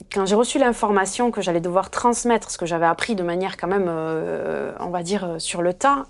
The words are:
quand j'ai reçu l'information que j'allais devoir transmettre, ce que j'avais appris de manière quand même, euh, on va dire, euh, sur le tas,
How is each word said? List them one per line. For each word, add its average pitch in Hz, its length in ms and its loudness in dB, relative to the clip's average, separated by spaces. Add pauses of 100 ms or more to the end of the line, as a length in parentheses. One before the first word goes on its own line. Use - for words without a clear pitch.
(140)
quand 196 140 0
j'ai 202 80 4
reçu 247 240 2
l'information 226 720 2
que 208 100 -4
j'allais 170 200 0
devoir 180 280 0
transmettre, 233 640 0
ce - 80 -10
que 175 80 -4
j'avais 165 180 2
appris 170 300 0
de 180 80 -2
manière 180 340 -2
quand 180 100 -6
même, 190 200 2
euh, 160 920 -4
on 180 100 -6
va 175 120 -4
dire, 190 220 -2
euh, 165 160 -6
sur 175 240 0
le 180 100 4
tas, 277 360 2